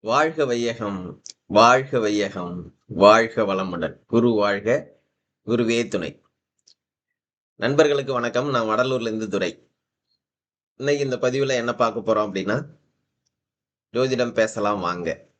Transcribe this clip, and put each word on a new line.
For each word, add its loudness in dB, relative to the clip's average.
வாழ்க 0
வையகம், -4
வாழ்க 4
வையகம், -2
வாழ்க 6
வளமுடன். -4
குரு 4
வாழ்க, 0
குருவே 0
துணை. -4
நண்பர்களுக்கு 2
வணக்கம். -2
நான் 0
வடலூர்ல -2
இருந்து -6
துரை. -2
இன்னைக்கு 0
இந்த -4
பதிவுல 0
என்ன -2
பார்க்க -2
போறோம் 2
அப்படின்னா, -4
ஜோதிடம் 0
பேசலாம் 0
வாங்க. -4